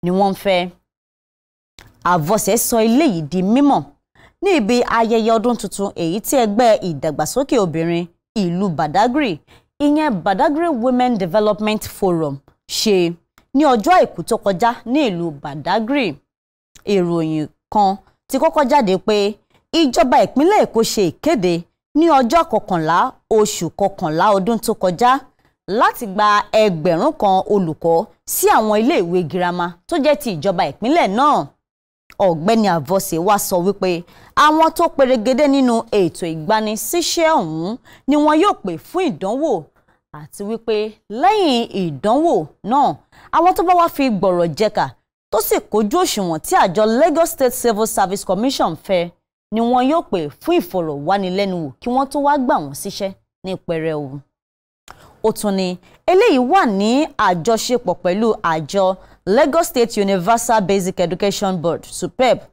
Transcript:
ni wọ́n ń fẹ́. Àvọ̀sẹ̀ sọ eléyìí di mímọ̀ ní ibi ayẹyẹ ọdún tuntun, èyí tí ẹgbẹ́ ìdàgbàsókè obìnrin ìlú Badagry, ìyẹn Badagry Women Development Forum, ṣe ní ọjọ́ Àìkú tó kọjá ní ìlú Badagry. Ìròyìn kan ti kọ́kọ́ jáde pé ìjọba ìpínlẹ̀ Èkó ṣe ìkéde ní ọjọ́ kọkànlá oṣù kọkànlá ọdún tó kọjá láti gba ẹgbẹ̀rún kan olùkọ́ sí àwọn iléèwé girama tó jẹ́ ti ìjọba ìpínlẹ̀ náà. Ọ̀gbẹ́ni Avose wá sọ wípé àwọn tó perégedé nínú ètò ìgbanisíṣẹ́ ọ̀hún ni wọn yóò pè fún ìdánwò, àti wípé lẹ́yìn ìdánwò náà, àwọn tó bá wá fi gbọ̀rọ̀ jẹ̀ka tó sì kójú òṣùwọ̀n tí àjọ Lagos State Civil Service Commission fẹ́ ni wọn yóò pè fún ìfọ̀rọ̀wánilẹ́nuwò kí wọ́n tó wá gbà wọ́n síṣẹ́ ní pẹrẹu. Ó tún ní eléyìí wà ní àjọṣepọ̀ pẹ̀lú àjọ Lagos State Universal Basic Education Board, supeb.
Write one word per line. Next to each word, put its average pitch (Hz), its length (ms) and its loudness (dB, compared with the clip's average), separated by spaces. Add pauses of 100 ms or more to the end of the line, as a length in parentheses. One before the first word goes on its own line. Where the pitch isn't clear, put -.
ni 175 80 -4
wọ́n 196 220 2
ń - 20 -4
fẹ́. 190 260 0 (1400)
Àvọ̀sẹ̀ 180 520 0
sọ 233 240 -2
eléyìí 226 420 2
di 175 200 -4
mímọ̀ 233 400 4 (600)
ní 392 140 0
ibi 240 280 2
ayẹyẹ 226 480 0
ọdún 226 240 2
tuntun, 202 360 -6
èyí 170 280 -4
tí - 160 -4
ẹgbẹ́ 226 340 2 (120)
ìdàgbàsókè 160 760 -2
obìnrin 170 480 -2 (260)
ìlú 185 360 -2
Badagry, 185 720 0 (420)
ìyẹn 294 300 2 (120)
Badagry 294 460 0
Women 247 500 0
Development 214 680 0
Forum, 160 500 -2 (340)
ṣe 180 440 0 (420)
ní 269 100 4
ọjọ́ 254 280 4
Àìkú 311 300 2
tó 226 140 -2
kọjá 202 340 0 (120)
ní 254 240 0
ìlú 170 240 -4
Badagry. 170 840 -4 (680)
Ìròyìn 170 640 -2 (240)
kan 196 260 2 (340)
ti 269 80 -4
kọ́kọ́ 302 300 2
jáde 226 300 2
pé 208 360 0 (380)
ìjọba 302 500 2
ìpínlẹ̀ 330 400 2
Èkó 226 200 0
ṣe - 200 0
ìkéde 180 520 0 (400)
ní 320 140 4
ọjọ́ 277 360 4
kọkànlá 175 540 -2 (300)
oṣù 214 420 0
kọkànlá 180 640 -2
ọdún 196 260 0
tó - 160 -4
kọjá 190 360 0 (580)
láti 262 380 0
gba 208 220 0 (220)
ẹgbẹ̀rún 185 600 2
kan 196 240 0 (100)
olùkọ́ 170 600 0 (160)
sí - 260 -4
àwọn 226 300 2
iléèwé 220 400 0 (100)
girama 175 380 -4 (180)
tó - 120 -6
jẹ́ 294 200 2
ti 240 160 -8
ìjọba 180 360 -2
ìpínlẹ̀ 262 400 0
náà. 220 380 0 (720)
Ọ̀gbẹ́ni 196 520 2
Avose 170 500 -2
wá 202 200 2
sọ 202 200 -2
wípé 185 320 -2 (460)
àwọn 311 340 4
tó 339 180 0
perégedé 262 580 2
nínú 269 280 4 (140)
ètò 190 380 0
ìgbanisíṣẹ́ 220 1040 -2
ọ̀hún 180 460 -2 (300)
ni 285 100 2
wọn 302 240 4
yóò 403 140 2
pè 185 240 -8
fún 370 280 -6
ìdánwò, 240 460 -4 (600)
àti 151 300 -16
wípé 220 320 -4 (320)
lẹ́yìn 302 540 2 (100)
ìdánwò 202 640 0 (300)
náà, 247 240 2 (440)
àwọn 339 220 4
tó 359 80 -2
bá 359 120 2
wá 339 140 4
fi 285 180 -2
gbọ̀rọ̀ 180 400 0 (100)
jẹ̀ka 202 280 0 (480)
tó 208 80 2
sì 427 180 0
kójú 214 400 -2
òṣùwọ̀n 185 420 -2
tí - 160 -4
àjọ 214 300 2
Lagos 311 440 2
State 247 240 -2
Civil 220 320 0
Service 196 380 -2
Commission 214 500 -2
fẹ́ 175 360 -2 (420)
ni 220 80 -2
wọn 247 260 2
yóò 320 160 2
pè 190 180 -4 (100)
fún - 260 -4
ìfọ̀rọ̀wánilẹ́nuwò 180 1200 -2
kí - 120 -8
wọ́n 262 180 0
tó 294 120 -4
wá 285 160 2
gbà 269 200 0
wọ́n 139 180 -6
síṣẹ́ 196 360 -8 (320)
ní 190 140 -8
pẹrẹu. 151 640 -6 (960)
Ó 220 160 -2
tún 208 240 -4
ní 180 200 -4 (320)
eléyìí 370 300 4
wà 302 280 2
ní 208 240 0 (260)
àjọṣepọ̀ 214 800 0
pẹ̀lú 202 340 -2 (120)
àjọ 180 560 -2 (280)
Lagos 294 440 2
State 233 280 -2
Universal 208 680 0
Basic 190 380 -2
Education 185 560 -2
Board, 160 280 -4
supeb. 208 540 -2 (140)